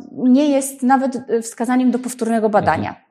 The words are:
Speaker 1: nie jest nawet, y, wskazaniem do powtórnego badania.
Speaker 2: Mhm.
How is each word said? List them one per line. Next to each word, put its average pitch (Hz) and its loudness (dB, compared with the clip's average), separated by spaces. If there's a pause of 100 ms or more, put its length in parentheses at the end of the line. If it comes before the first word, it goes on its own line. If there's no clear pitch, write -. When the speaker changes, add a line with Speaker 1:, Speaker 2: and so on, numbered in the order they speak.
(120)
Speaker 1:
nie 254 4
jest 277 -2
nawet, 254 0
y, 226 0
wskazaniem 254 0
do 240 0
powtórnego 226 -2
badania. 202 0
Speaker 2:
Mhm. - -14